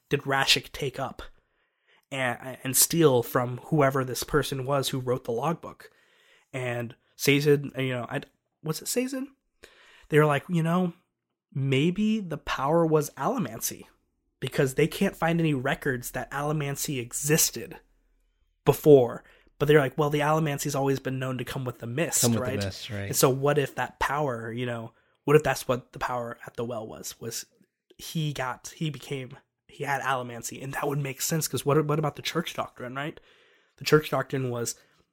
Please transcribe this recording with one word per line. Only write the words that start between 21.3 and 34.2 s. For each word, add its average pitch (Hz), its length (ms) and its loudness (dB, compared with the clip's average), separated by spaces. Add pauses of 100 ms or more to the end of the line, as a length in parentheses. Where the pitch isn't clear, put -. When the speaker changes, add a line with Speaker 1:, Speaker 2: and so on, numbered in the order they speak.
Speaker 1:
to 127 60 -6
come 135 200 -6
with 123 140 -8
the 120 80 -12
mist, 131 360 -2
Speaker 2:
Come 120 100 6
with 110 100 2
Speaker 1:
right?" 101 180 -2
Speaker 2:
the 98 60 -2
mist, - 240 -10
right. 101 160 -6
Speaker 1:
And 90 100 -4
so 143 140 6
what 135 260 2
if 139 200 -2
that - 240 -6
power, 123 520 -4
you 123 140 -6
know, 117 260 -8 (320)
what 143 120 6
if 151 80 6
that's 135 240 -2
what 127 240 -2
the - 80 -16
power 120 360 -6 (100)
at - 100 -18
the 120 80 -4
well 113 220 -6
was, 95 340 -12
was - 260 -10 (500)
he 151 380 -4
got, 123 420 -8
he 160 140 -4
became, 131 400 -10 (380)
he - 160 -12
had 135 180 -2
allomancy, 123 600 -6
and 135 120 -8
that - 140 -2
would 143 100 -2
make 135 240 -6
sense, 160 260 0
'cause - 160 -4
what, 143 220 4
what 147 140 0
about 147 160 -2
the 123 60 -14
church - 320 -4
doctrine, - 420 -8
right? 147 220 -8 (580)
The - 80 -12
church 151 260 4
doctrine 131 400 -2